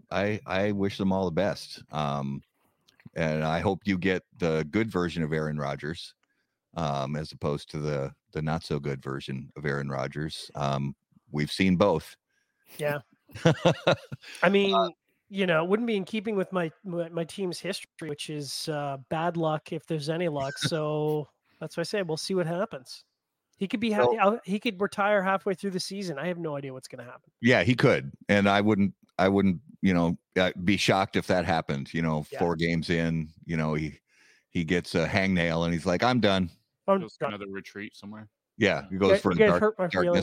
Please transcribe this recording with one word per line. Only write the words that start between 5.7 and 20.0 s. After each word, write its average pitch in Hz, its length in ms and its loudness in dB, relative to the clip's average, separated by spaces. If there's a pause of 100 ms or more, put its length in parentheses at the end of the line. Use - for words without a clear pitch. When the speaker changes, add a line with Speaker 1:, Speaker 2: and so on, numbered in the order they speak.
Speaker 1:
um, 71 400 -2
as 78 160 -6
opposed 73 400 -4
to 80 60 -6
the, 71 360 -4 (180)
the 78 80 -6
not 78 240 -2
so 76 140 -4
good 71 240 -6
version 67 540 -8
of 73 100 -8
Aaron 69 240 -4
Rodgers. 69 640 -6
Um, 69 400 -2 (360)
we've 73 220 -2
seen 95 240 4
both. 85 400 2 (640)
Speaker 2:
Yeah. 147 220 -4 (340)
Speaker 1:
<laughs> - 1080 0
Speaker 2:
I 175 60 6
mean, 202 260 4
Speaker 1:
Uh, - 140 4 (400)
Speaker 2:
you 196 180 -2
know, 160 160 4
it 175 60 -2
wouldn't 220 180 0
be 226 100 0
in 190 100 -2
keeping 214 300 -4
with 185 160 -2
my, 175 180 -2 (140)
my, 170 260 -6
my 170 140 -4
team's 175 340 -6
history, - 500 -10
which 147 220 -8
is, 147 400 -6
uh, 143 260 -4 (140)
bad 165 260 0
luck 156 360 -2
if 160 140 -8
there's 151 220 -4